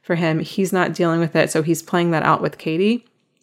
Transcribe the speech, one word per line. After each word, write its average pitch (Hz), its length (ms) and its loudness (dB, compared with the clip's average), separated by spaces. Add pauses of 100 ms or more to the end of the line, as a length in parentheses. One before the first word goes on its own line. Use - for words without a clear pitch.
for 180 120 -2
him. 165 240 0
He's 180 340 -2
not 180 220 0
dealing 165 260 0
with 165 140 -2
it. 156 160 2
So 160 120 0
he's 160 200 -2
playing 175 300 0
that 156 100 0
out - 180 2
with 156 160 -4
Katie. 196 480 -2 (380)